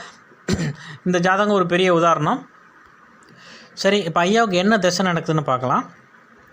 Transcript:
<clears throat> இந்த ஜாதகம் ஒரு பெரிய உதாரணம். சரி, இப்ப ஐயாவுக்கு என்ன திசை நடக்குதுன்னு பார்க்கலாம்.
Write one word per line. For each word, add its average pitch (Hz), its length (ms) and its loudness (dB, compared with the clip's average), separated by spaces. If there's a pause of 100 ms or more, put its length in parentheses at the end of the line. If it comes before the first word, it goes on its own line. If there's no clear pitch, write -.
(480)
<clears throat> - 580 -8
இந்த 180 140 0
ஜாதகம் 196 380 2
ஒரு 180 80 2
பெரிய 180 280 0
உதாரணம். 165 460 2 (1300)
சரி, 202 300 0
இப்ப 165 160 -2
ஐயாவுக்கு 196 380 2
என்ன 208 200 2
திசை 180 280 0
நடக்குதுன்னு 160 380 -2
பார்க்கலாம். 131 400 -2 (680)